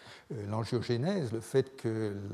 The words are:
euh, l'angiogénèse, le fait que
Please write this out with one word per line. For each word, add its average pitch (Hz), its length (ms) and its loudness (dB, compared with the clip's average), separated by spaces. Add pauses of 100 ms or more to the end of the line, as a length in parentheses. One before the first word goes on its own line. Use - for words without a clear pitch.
(340)
euh, 104 120 -4
l'angiogénèse, 117 840 0
le 113 80 -2
fait - 340 2
que 110 400 0 (200)